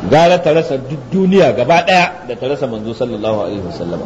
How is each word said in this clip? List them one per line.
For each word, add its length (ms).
Gara 280
ta 140
rasa 260
duk 220
duniya 460
gaba 320
ɗaya 400
da 80
ta 100
rasa 220
Manzo 260
sallallahu 440
alaihi 160
wasallam. 420